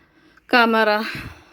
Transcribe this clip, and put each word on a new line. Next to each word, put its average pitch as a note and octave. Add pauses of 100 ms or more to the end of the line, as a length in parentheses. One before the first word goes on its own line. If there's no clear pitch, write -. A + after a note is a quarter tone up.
(460)
камера A3 (460)